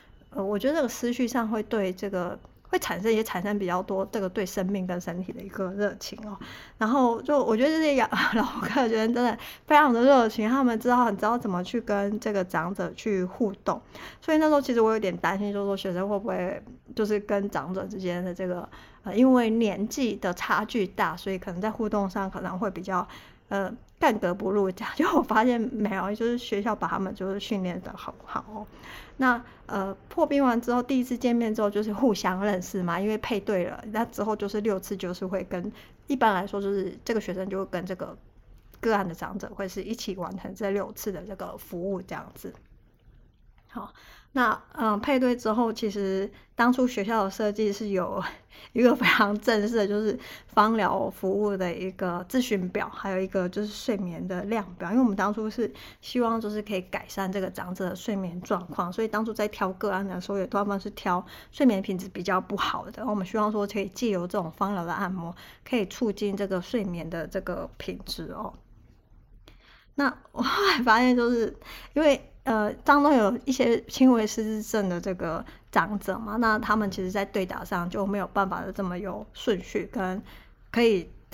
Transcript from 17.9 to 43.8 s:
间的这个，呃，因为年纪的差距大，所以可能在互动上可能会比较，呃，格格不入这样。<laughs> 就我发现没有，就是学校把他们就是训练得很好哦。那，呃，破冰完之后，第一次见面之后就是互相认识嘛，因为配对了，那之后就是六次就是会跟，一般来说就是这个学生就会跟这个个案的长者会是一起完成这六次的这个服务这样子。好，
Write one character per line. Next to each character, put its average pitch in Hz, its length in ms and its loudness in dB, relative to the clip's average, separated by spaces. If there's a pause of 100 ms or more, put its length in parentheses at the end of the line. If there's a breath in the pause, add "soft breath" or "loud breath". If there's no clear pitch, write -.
间 175 240 -4
的 180 120 -4
这 185 120 -6
个， 180 220 -6 (360 loud breath)
呃， 196 100 -6
因 254 180 8
为 240 160 6
年 220 400 0
纪 247 280 -2
的 180 180 -2
差 196 300 0
距 226 220 -2
大， 180 300 -2
所 190 160 -6
以 185 60 -4
可 185 140 -10
能 175 80 -8
在 214 100 -2
互 214 180 -4
动 202 220 0
上 196 200 -4
可 185 100 -8
能 185 180 -6
会 202 120 -2
比 180 120 -8
较， 185 240 -2 (420 loud breath)
呃， 196 240 -2 (260)
格 302 160 6
格 175 200 0
不 190 160 -4
入 196 200 2
这 185 140 -8
样。 - 80 -8
<laughs> - 40 -12
就 320 200 4
我 269 60 4
发 220 220 4
现 240 160 4
没 214 340 -2
有， 190 200 -2
就 226 120 -2
是 240 100 0
学 220 240 -2
校 208 140 0
把 202 140 -4
他 - 100 -2
们 190 160 -4
就 190 180 -4
是 202 80 -6
训 202 220 -2
练 180 180 -4
得 - 120 -12
很 - 200 -12 (120)
好 - 280 -6
哦。 214 140 -12 (540 loud breath)
那， 247 200 4 (260 loud breath)
呃， 196 260 -2 (160)
破 330 160 2
冰 285 200 4
完 240 160 4
之 247 120 -2
后， 247 80 2
第 254 180 0
一 247 60 2
次 247 140 -4
见 240 160 2
面 233 180 2
之 220 80 -2
后 208 80 4
就 208 140 0
是 214 100 -2
互 214 220 4
相 185 300 -2
认 202 180 0
识 185 200 -4
嘛， 175 180 0
因 202 80 0
为 214 100 0
配 214 220 -2
对 196 240 0
了， - 260 -8
那 214 140 0
之 - 180 -6
后 214 120 -2
就 208 140 -4
是 214 120 -2
六 208 180 0
次 190 180 -8
就 180 160 -4
是 185 140 -6
会 180 240 -4
跟， 185 220 -6 (340 loud breath)
一 285 80 -2
般 233 200 4
来 185 120 0
说 202 140 -4
就 196 120 -2
是 190 320 -2
这 - 80 -2
个 220 80 0
学 180 140 -6
生 190 140 -6
就 190 100 -4
会 190 100 -2
跟 190 160 -6
这 185 120 -6
个 - 200 -10 (640)
个 226 140 2
案 202 120 2
的 170 60 -6
长 - 240 -8
者 - 160 -10
会 196 160 -6
是 185 140 -8
一 208 100 -6
起 214 240 -6
完 180 220 -8
成 190 160 -10
这 196 160 -4
六 196 220 -2
次 - 180 -8
的 175 120 -8
这 110 120 -12
个 180 240 -12
服 180 320 -6
务 190 100 -2
这 185 140 -12
样 139 100 -10 (100)
子。 - 180 -16 (1160)
好， 208 220 -12 (400 loud breath)